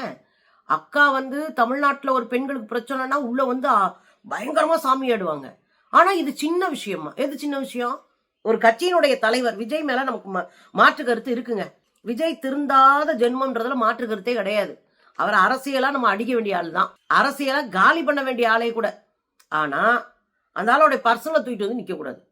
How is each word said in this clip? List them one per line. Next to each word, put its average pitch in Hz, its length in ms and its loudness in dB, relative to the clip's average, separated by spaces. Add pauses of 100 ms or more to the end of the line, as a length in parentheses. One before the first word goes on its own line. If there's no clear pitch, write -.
(680)
அக்கா 294 400 0
வந்து 269 300 -4 (140)
தமிழ்நாட்டுல 277 600 0
ஒரு 247 140 0
பெண்களுக்கு 254 480 -4
பிரச்சனைனா 262 400 -4
உள்ள 262 280 -2
வந்து, 247 240 -2
ஆ, 240 100 4 (520)
பயங்கரமா 311 460 0
சாமி 269 360 0
ஆடுவாங்க. 156 360 -2 (460)
ஆனா 339 180 6
இது 294 220 -2
சின்ன 349 360 -2
விஷயமா? 170 460 -8
எது 285 220 -4
சின்ன 285 220 -6
விஷயம்? 247 360 -6 (500)
ஒரு 220 120 2
கட்சியினுடைய 294 640 2
தலைவர் 233 360 0
விஜய் 233 280 -4
மேல 269 200 -2
நமக்கு 220 260 -8
மா-, 190 180 -6 (240)
மாற்று 277 340 4
கருத்து 240 300 -2
இருக்குங்க. 233 300 -4 (400)
விஜய் 262 360 -4
திருந்தாத 277 720 4
ஜென்மம்ன்றதுல 247 600 0
மாற்று 226 340 0
கருத்தே 214 260 -4
கிடையாது. 196 400 -2 (460)
அவரை 196 200 2
அரசியலா 262 520 2
நம்ம 262 160 0
அடிக்க 214 260 0
வேண்டிய 208 240 0
ஆள் 170 140 -6
தான், 185 180 0 (240)
அரசியலா 269 560 0
காலி 240 340 4
பண்ண 285 200 0
வேண்டிய 240 280 0
ஆளே 233 200 0
கூட. 226 160 -2 (600)
ஆனா 151 340 -2 (720)
அந்த 208 160 -2
ஆளோட 285 320 4
பர்சனலை 294 360 0
தூக்கிட்டு 208 280 -4
வந்து 240 140 -6
நிக்க 185 140 -8
கூடாது. 147 240 -10 (120)